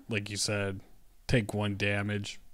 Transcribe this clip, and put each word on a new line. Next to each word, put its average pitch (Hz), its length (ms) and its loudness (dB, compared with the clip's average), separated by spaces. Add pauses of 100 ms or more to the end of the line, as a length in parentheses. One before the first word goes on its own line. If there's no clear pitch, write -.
like 104 200 0
you 104 80 -4
said, 98 440 0 (460)
take 110 280 4
one 104 220 0
damage. 101 640 0 (160)